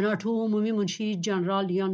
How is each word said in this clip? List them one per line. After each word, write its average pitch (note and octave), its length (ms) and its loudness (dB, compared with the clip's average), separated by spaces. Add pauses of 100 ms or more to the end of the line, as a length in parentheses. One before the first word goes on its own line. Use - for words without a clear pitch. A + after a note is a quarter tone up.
ناټو G#3+ 260 0 (140)
عمومي G#3+ 320 2
منشي G#3+ 320 -2 (180)
جنرال F#3+ 380 0 (100)
یان F#3+ 180 0